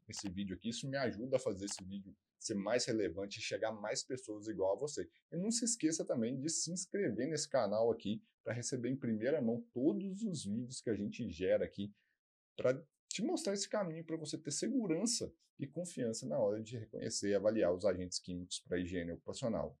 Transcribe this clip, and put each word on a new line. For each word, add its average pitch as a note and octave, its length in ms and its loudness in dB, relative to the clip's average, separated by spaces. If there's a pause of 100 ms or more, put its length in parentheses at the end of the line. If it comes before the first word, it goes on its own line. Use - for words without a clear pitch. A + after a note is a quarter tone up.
nesse G#2 220 -6
vídeo F#2 260 -4
aqui. A2+ 140 -4
Isso C3+ 180 -4
me C3+ 80 -2
ajuda B2+ 400 0
a B2 40 2
fazer G2 260 -2
esse G2+ 180 -6
vídeo F#2+ 320 -10 (220)
ser - 160 -4
mais G#2+ 320 2
relevante G2+ 520 0
e A2 40 -10
chegar A2 280 0
a - 20 -2
mais A2 300 -2
pessoas A2 460 -6
igual F#2+ 260 2
a G2+ 40 0
você. G2+ 280 -2 (240)
E D#3 60 -6
não F#3+ 140 0
se A#3+ 160 0
esqueça D#3+ 360 2
também C3+ 380 0
de C#3 80 0
se D#3+ 240 -2
inscrever D#3+ 560 0
nesse D3+ 200 0
canal A2+ 420 4
aqui A2 320 0 (200)
pra A2+ 120 -2
receber A#2+ 340 -2
em C3+ 80 0
primeira B2 460 2
mão A2+ 200 2 (120)
todos F#3+ 480 2
os D#3 240 -2
vídeos B2 340 -4
que - 80 -6
a A2+ 60 4
gente G2+ 360 -2
gera F#2 340 2
aqui G2+ 280 -4 (640)
pra C3 240 2 (280)
te - 140 -4
mostrar C4 300 2
esse G3 160 -2
caminho E3+ 360 -2
pra D#3+ 120 -2
você D3+ 220 -4
ter D3+ 140 -6
segurança G#3+ 800 2 (280)
e C#3 80 -4
confiança C3+ 600 -2
na C#3+ 120 0
hora A2 240 2
de A2+ 160 -8
reconhecer G#2+ 520 -2
e G2+ 40 6
avaliar G2 400 6
os F#2 100 0
agentes F#2 340 2
químicos F2+ 420 -6
pra F2+ 180 0
higiene F2 340 -2
ocupacional. F2 680 -2